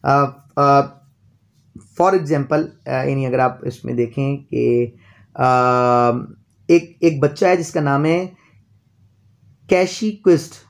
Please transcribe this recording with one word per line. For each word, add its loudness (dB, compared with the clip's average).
अ, 0
अ, 2
for 2
example, -2
अ, -6
यानी -4
अगर -2
आप 0
इसमें -8
देखें -4
कि, -2
अ, -2
एक, 0
एक 0
बच्चा 0
है 2
जिसका -4
नाम 0
है -2
कैशी 0
क्विस्ट 0